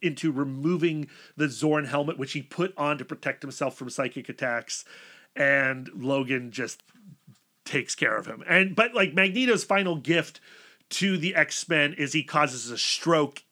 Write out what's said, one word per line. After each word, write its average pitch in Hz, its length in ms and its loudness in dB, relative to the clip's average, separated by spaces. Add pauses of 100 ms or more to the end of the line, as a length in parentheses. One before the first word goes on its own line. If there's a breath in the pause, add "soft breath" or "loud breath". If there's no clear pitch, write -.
into 160 300 0
removing 147 760 0 (300 loud breath)
the 151 120 0
Zorn 147 360 2
helmet, 143 340 -2
which 135 140 -6
he 147 100 -6
put 180 340 -4
on 147 220 0
to 127 60 -10
protect - 380 -6
himself 135 340 -6
from 127 140 -10
psychic 131 380 -6
attacks. 120 560 -6 (520 loud breath)
And 135 580 2
Logan 131 560 -2
just 117 320 -6 (840)
takes - 300 -2
care 110 220 2
of 98 100 -4
him. 113 220 -12
And, 185 260 4
but, 233 180 2
like, 196 220 2
Magneto's 196 480 2
final 190 320 2
gift 156 460 0 (500 loud breath)
to 190 260 0
the 175 200 -2
X-Men 151 580 2
is 143 180 -2
he 156 120 0
causes 127 480 0
a 113 60 -8
stroke 156 720 2